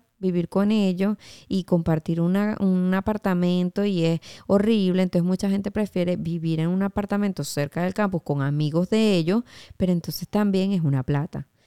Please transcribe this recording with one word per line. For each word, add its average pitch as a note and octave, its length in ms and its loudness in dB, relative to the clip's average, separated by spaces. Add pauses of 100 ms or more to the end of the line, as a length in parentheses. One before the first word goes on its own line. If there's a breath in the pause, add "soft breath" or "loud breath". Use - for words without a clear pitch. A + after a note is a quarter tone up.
(200)
vivir F3+ 300 0
con G3+ 220 2
ellos G3 460 2 (300 loud breath)
y F#3 160 -2
compartir E3 580 0
una, G3+ 380 0
un F#3 340 2
apartamento F3+ 920 0
y F#3 200 0
es E3 140 2 (280 loud breath)
horrible. G3 560 2
Entonces F3+ 240 0
mucha F#3 220 0
gente G3 220 -2
prefiere F3+ 440 -2
vivir E3 440 -4
en D#3+ 100 0
un F#3 140 0
apartamento G3+ 600 -2
cerca C#3+ 400 -4
del F#3 100 -2
campus F#3+ 300 -2
con C#3+ 180 -2
amigos D3+ 480 0
de A3 260 2
ellos, F3+ 280 0 (340 loud breath)
pero F#3 140 0
entonces E3+ 360 -4
también G3 440 0
es F#3+ 100 0
una C#3 220 0
plata. C#3+ 440 -4 (200)